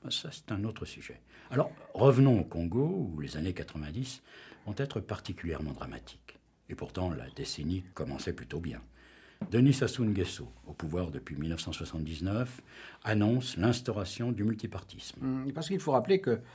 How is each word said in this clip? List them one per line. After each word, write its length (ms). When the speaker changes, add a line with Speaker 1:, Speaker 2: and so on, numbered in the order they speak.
Speaker 1:
Ben, 80
ça, 200
c'est 200
un 120
autre 220
sujet. 360
Alors, 220
revenons 440
au 40
Congo, 720
où 40
les 160
années 180
quatre-vingt-dix 680
vont 100
être 220
particulièrement 720
dramatiques. 680
Et 60
pourtant, 340
la 220
décennie 520
commençait 380
plutôt 260
bien. 200
Denis 240
Sassou 320
Nguesso, 420
au 60
pouvoir 360
depuis 260
mille 140
neuf 120
cent 120
soixante-dix-neuf, 880
annonce 540
l'instauration 760
du 120
multipartisme. 800
Speaker 2:
Hum, 280
parce 160
qu'il 120
faut 140
rappeler 280
que 200